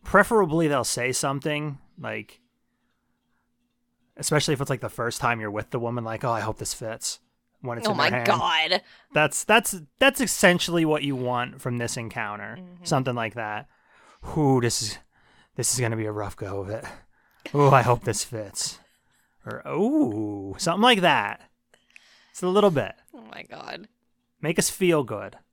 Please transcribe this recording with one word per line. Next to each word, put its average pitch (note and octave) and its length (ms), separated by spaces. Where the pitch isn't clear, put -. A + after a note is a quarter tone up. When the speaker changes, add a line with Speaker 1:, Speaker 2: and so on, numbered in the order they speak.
Speaker 1:
Preferably F#3+ 640
they'll C3+ 160
say B2+ 280
something, C#3+ 640
like, A2 420
especially D3+ 380
if B2 60
it's, C#3 100
like, B2+ 100
the A#2 80
first A#2 320
time A#2+ 200
you're G#2+ 100
with G#2+ 200
the C3+ 100
woman, A#2 240
like, A2+ 200
"Oh, B2 60
I A2+ 100
hope G#2+ 180
this - 160
fits," - 460
when A#2+ 160
it's - 100
Speaker 2:
Oh G#3+ 40
Speaker 1:
in - 40
her C#3+ 60
Speaker 2:
my D#3+ 80
Speaker 1:
hand. A#2+ 160
Speaker 2:
God. D#3+ 560
Speaker 1:
That's, - 320
that's, A3 300
that's C4+ 220
essentially F3 640
what D3+ 180
you C#3 140
want B2 440
from B2 180
this A#2+ 180
encounter. G#2+ 640
Speaker 2:
Mm-hmm. F3+ 240
Speaker 1:
Something C3+ 300
like A2+ 200
that. G#2+ 320
"Ooh, C3+ 240
this A#2 220
is, A2 160
this A#2+ 160
is B2 80
gonna A2+ 160
be A2 100
a G#2+ 60
rough G#2 240
go G2 240
of F#2+ 80
it. A2 160
Ooh, C#3+ 160
I C3 120
hope B2 220
this A2+ 200
fits." - 540
Or, A#2 160
"Ooh," G3 840
something F3 240
like A#3 180
that. A#2+ 400
It's - 120
a F3+ 60
little G3+ 220
bit. A#2+ 240
Speaker 2:
Oh A#3 180
my - 120
God. - 440
Speaker 1:
Make E3 160
us F#3+ 100
feel E3+ 340
good. G2+ 360